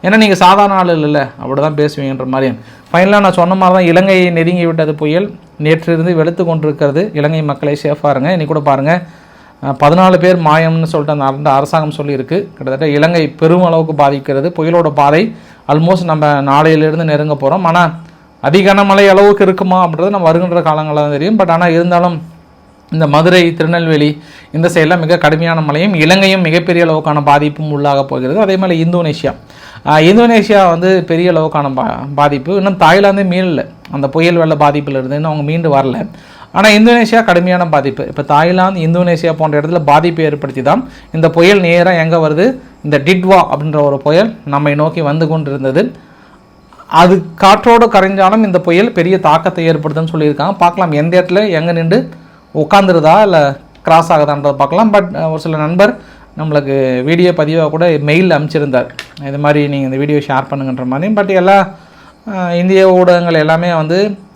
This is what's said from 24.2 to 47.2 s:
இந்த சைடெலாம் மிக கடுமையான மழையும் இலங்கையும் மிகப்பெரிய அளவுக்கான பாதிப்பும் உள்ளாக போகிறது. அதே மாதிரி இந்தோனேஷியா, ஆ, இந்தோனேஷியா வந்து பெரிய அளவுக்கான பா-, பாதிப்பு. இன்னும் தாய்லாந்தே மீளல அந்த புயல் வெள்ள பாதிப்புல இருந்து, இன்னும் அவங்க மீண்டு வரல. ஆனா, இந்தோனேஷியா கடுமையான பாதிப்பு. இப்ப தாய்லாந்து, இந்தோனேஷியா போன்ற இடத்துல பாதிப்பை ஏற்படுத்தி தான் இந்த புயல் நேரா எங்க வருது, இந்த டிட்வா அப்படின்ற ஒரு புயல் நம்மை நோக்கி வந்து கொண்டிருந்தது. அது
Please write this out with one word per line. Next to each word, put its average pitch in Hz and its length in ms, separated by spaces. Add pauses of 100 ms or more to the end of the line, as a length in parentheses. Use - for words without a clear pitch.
இந்த 165 220
சைடெலாம் 170 260
மிக 165 180
கடுமையான 160 440
மழையும் 156 320
இலங்கையும் 185 480
மிகப்பெரிய 170 440
அளவுக்கான 156 380
பாதிப்பும் 147 480
உள்ளாக 143 320
போகிறது. 135 360
அதே 190 180
மாதிரி 175 260
இந்தோனேஷியா, 160 500 (520)
ஆ, 151 120
இந்தோனேஷியா 208 720
வந்து 175 340
பெரிய 165 280
அளவுக்கான 156 420
பா-, 123 420
பாதிப்பு. 143 400
இன்னும் 190 220
தாய்லாந்தே 196 460
மீளல 180 420 (260)
அந்த 139 180
புயல் 165 260
வெள்ள 160 200
பாதிப்புல 143 340
இருந்து, 131 260
இன்னும் 156 160
அவங்க 151 120
மீண்டு 156 340
வரல. 131 300 (440)
ஆனா, 196 180
இந்தோனேஷியா 226 540
கடுமையான 180 440
பாதிப்பு. 139 400
இப்ப 147 140
தாய்லாந்து, 180 580
இந்தோனேஷியா 165 540
போன்ற 151 280
இடத்துல 160 220
பாதிப்பை 160 420
ஏற்படுத்தி 139 360
தான் 170 280 (220)
இந்த 160 180
புயல் 175 300
நேரா 175 320
எங்க 165 260
வருது, 165 380 (280)
இந்த 147 140
டிட்வா 180 540
அப்படின்ற 147 300
ஒரு 139 160
புயல் 170 380 (100)
நம்மை 143 300
நோக்கி 160 260
வந்து 151 260
கொண்டிருந்தது. 143 640 (960)
அது 180 360 (120)